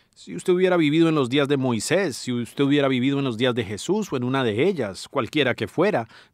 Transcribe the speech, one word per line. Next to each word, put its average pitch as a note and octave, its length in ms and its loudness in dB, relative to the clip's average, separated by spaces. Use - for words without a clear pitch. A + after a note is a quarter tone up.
si - 220 -16
usted F3+ 160 -2
hubiera F3+ 240 4
vivido E3 320 4
en D#3+ 80 2
los C3+ 140 2
días C#3 180 2
de C#3+ 80 2
Moisés, C3 640 0
si - 160 -6
usted A#2+ 320 -2
hubiera C#3 240 2
vivido C3+ 280 0
en C#3 80 -2
los A#2+ 120 -4
días B2 180 2
de A#2+ 80 -2
Jesús E3 480 -4
o C#3+ 60 -4
en B2 80 -4
una C3+ 180 -2
de A#2 240 0
ellas, B2 400 -4
cualquiera B2+ 480 0
que G#2+ 120 -6
fuera, D#3 400 0